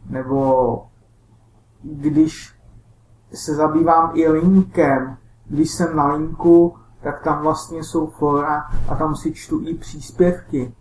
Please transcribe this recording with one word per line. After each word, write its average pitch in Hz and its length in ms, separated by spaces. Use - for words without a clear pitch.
nebo 131 720
když 147 760
se - 220
zabývám 165 600
i 160 140
linkem, 156 880
když 156 240
jsem 160 260
na 143 100
linku, 170 720
tak 143 200
tam 151 200
vlastně 156 420
jsou 156 220
fora 147 580
a 147 60
tam 151 200
si 156 180
čtu - 320
i 165 100
příspěvky 151 1080